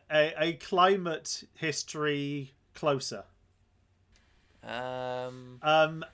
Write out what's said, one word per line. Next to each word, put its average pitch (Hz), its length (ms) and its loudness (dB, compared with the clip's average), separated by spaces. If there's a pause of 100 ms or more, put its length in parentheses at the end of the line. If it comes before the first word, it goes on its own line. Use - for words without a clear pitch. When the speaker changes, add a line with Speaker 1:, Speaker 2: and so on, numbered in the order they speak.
(120)
Speaker 1:
a, 151 260 4
a 165 160 2
climate 180 920 0 (120)
history 147 960 -4 (220)
Closer. 135 480 0 (1400)
Speaker 2:
Um, 127 1000 -6
Speaker 1:
Um, 156 520 4